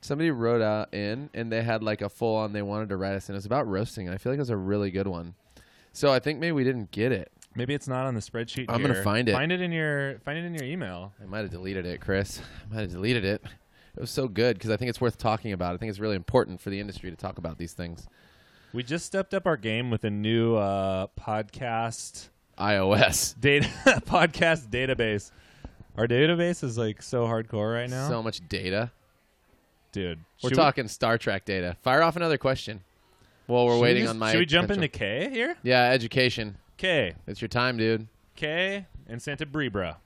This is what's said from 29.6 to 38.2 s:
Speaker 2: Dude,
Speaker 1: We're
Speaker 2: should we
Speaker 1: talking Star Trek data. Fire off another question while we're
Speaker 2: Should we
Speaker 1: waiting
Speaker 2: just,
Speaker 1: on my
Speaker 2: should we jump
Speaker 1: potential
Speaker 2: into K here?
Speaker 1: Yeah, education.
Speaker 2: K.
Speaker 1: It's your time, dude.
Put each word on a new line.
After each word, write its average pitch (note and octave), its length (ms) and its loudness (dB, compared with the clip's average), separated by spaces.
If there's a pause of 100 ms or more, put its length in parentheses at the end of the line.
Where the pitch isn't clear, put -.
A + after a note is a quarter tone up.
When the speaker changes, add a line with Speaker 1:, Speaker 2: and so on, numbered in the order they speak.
Speaker 2:
Dude, F2 280 -4 (240)
Speaker 1:
We're B2+ 60 0
Speaker 2:
should - 20 0
we A#2 120 2
Speaker 1:
talking C3+ 240 2
Star A#2 300 0
Trek G2 280 -2
data. F2+ 360 -4
Fire C#3 220 4
off E3 120 2
another E3 220 0
question B2+ 440 -2 (640)
while B2 180 4
we're A#2+ 80 6
Speaker 2:
Should - 40 6
we A#2+ 40 6
Speaker 1:
waiting A#2+ 220 6
Speaker 2:
just, A2+ 80 0
Speaker 1:
on A2+ 80 -4
my A2 120 2
Speaker 2:
should A2 80 4
we - 60 6
jump E3+ 220 4
Speaker 1:
potential G3+ 160 0
Speaker 2:
into - 160 -4
K B2 320 -2
here? C4+ 320 -4
Speaker 1:
Yeah, B2 260 6
education. A#2 680 0 (200)
Speaker 2:
K. C3+ 380 0 (120)
Speaker 1:
It's G#2+ 140 -8
your A#2 80 -6
time, B2 280 0
dude. A2 300 2 (280)